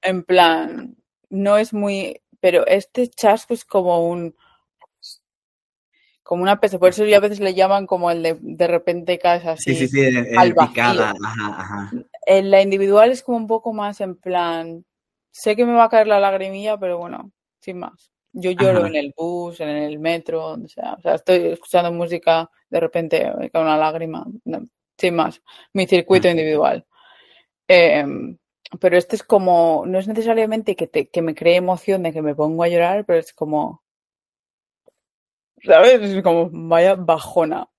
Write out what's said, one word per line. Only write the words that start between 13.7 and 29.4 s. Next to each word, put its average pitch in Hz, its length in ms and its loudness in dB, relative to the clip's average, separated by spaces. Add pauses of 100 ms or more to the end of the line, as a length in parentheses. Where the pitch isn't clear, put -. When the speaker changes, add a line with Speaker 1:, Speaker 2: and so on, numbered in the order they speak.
Speaker 1:
más 208 280 -8
en 185 140 -10
plan, 170 680 -6 (460)
sé - 240 -4
que 240 100 2
me 240 80 -2
va 233 120 8
a 220 40 0
caer 220 180 4
la 208 120 4
lagrimilla, 196 580 -2
pero 180 200 -6
bueno, 170 340 -12 (280)
sin 180 200 -14
más. - 320 -18 (200)
Yo 185 200 -4
lloro 185 280 2
Speaker 2:
Ajá. 170 80 0
Speaker 1:
en 160 80 -6
el 143 200 -4
bus, 175 440 -8
en 156 100 -6
el 151 300 -6
metro, 165 420 -4
donde 156 280 -12
sea. - 240 -12
O - 80 -16
sea, 170 140 0
estoy 180 220 2 (100)
escuchando 170 440 -2
música, 170 580 -2 (200)
de 165 100 -2
repente 165 580 -2
me - 120 -10
cae 165 120 -2
una 156 160 0
lágrima, 160 480 -4 (200)
no, - 220 -10 (300)
sin 175 180 -2
más. - 260 -2 (320)
Mi 190 140 -2
circuito 180 400 4
Speaker 2:
Ajá. 180 40 4
Speaker 1:
individual. 156 540 0 (800)
Em, 151 720 2 (420)
pero 175 180 4
este 180 200 0
es - 60 -10
como, 175 640 2